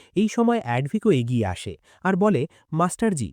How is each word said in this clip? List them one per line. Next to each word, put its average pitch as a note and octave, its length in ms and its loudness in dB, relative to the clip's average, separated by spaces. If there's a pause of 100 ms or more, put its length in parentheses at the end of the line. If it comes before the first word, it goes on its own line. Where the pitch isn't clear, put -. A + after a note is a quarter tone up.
(160)
এই G#3 140 2
সময় A#3 300 0
অ্যাডভিকও C#3 520 0
এগিয়ে A#2+ 340 2
আসে F2+ 280 -6 (320)
আর F#3+ 100 2
বলে, F#3 260 2 (300)
"মাস্টারজি, E3 600 -2